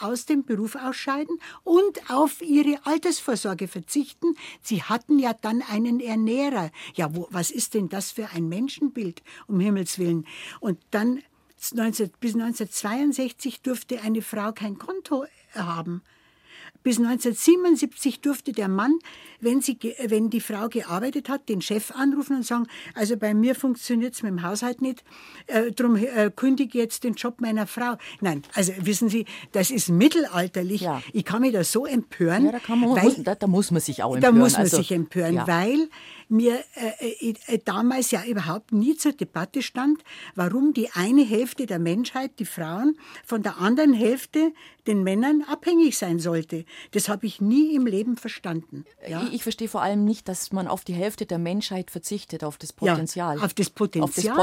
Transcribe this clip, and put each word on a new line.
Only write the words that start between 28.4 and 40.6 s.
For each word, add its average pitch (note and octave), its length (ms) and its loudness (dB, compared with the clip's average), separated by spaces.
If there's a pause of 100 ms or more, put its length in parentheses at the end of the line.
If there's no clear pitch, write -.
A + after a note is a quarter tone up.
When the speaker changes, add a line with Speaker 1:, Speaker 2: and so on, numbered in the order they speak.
Speaker 1:
also F#3+ 260 0
wissen G3+ 280 0
Sie, G#3+ 180 0 (260)
das F#3+ 180 2
ist A#3+ 200 0
mittelalterlich. F#3+ 880 2
Speaker 2:
Ja. D#3 200 -2 (120)
Speaker 1:
Ich G#3 120 -2
kann G#3+ 180 0
mich C4 100 4
da F#3+ 100 2
so A#3 240 0
empören, A3 600 2
Speaker 2:
Ja, D4+ 60 2
da A#3+ 60 -8
kann A#3 220 0
man, A#3+ 100 4
Speaker 1:
weil A3 140 6
Speaker 2:
muss, C4+ 180 6
da, G3 140 0
da G#3 100 -4
muss G3 240 4
man E3+ 100 4
sich C#3 220 -4
auch A#2+ 100 0
Speaker 1:
da B2+ 40 0
Speaker 2:
empören. A#3 220 8
Speaker 1:
muss B3 160 8
man - 80 4
Speaker 2:
Also, E3+ 160 4
Speaker 1:
sich F3 120 0
empören, E3+ 440 0
Speaker 2:
ja. F3+ 120 0
Speaker 1:
weil A3+ 420 2 (400)
mir, A#3 360 2 (100)
äh, A3+ 560 -6
äh, A3 40 -4 (120)
äh, A3+ 180 0
damals A#3+ 460 0
ja G3 140 0
überhaupt G3+ 480 -4
nie A#3 240 2
zur D4 160 0
Debatte F#3+ 500 -6
stand, C#4+ 400 0 (320)
warum A#3 380 2